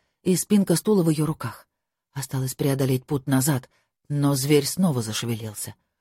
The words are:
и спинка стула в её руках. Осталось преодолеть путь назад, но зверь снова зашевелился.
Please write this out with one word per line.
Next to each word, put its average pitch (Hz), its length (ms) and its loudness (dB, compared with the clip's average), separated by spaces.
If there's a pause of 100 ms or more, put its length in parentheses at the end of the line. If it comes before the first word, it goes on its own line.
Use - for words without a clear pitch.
(240)
и 185 140 2
спинка 196 380 2
стула 196 280 2
в 160 60 2
её 156 160 2
руках. - 420 -8 (460)
Осталось 131 420 -6
преодолеть 135 500 0
путь 143 220 -4
назад, 135 420 0 (380)
но 143 280 0
зверь 143 300 2
снова 156 360 0
зашевелился. 110 760 -6 (260)